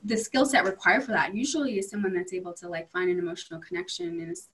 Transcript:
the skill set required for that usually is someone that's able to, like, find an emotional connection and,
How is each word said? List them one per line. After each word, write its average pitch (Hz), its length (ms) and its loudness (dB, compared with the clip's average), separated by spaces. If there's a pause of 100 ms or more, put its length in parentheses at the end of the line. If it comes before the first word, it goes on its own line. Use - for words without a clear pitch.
the 214 140 0
skill 262 280 4
set 208 200 4
required 190 380 4
for - 80 -6
that 185 240 2
usually 262 420 0
is 196 120 -2
someone 196 240 0
that's 180 200 -2
able 180 200 -6
to, 175 140 -14
like, 165 220 -8
find 180 220 2
an 180 80 2
emotional 165 400 -6
connection 349 600 -6
and, 175 160 -8 (160)